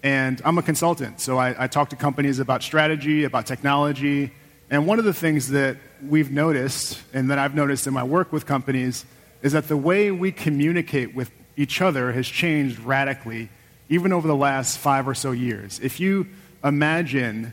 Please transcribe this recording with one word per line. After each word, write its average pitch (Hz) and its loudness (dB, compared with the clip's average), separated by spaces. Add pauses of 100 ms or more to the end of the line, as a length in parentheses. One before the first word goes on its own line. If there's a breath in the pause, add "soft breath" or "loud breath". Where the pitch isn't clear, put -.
And 135 0
I'm 160 4
a 170 0
consultant, 165 0
so 127 0
I, 127 0
I - -2
talk 143 0
to 135 -12
companies 139 0
about 127 0
strategy, 151 2
about 123 -2
technology. 143 0 (400 loud breath)
And 147 2
one 214 4
of 226 2
the 202 2
things 151 0
that 135 0 (300)
we've 147 2
noticed, 139 -2 (100)
and 131 0
that 139 0
I've 139 0
noticed 139 0
in 135 -2
my 127 -2
work 160 0
with 151 -4
companies, 127 -2 (380 loud breath)
is 139 2
that 151 2
the 151 0
way 190 2
we 185 -2
communicate 147 0
with 127 -6 (240)
each 143 -2
other 135 2
has 123 -2
changed 147 0
radically, 120 -2 (400 soft breath)
even 175 2
over 165 2
the 151 4
last 135 0
five 135 2
or 131 -2
so 135 -4
years. 110 -4
If 127 -4
you 190 0 (340 loud breath)
imagine 139 0